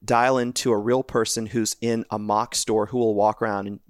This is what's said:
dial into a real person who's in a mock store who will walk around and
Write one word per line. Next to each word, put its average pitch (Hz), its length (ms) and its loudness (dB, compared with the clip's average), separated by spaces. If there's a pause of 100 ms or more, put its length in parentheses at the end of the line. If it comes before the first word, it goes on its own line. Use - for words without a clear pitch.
dial 123 340 4
into 123 320 -2
a 107 80 4
real 120 240 2
person 113 440 -2
who's 110 340 -2
in 117 300 -2
a 107 100 -4
mock 104 340 -2
store 107 320 0
who 127 120 -4
will 110 180 2
walk 107 260 2
around 101 240 -2
and 101 240 -10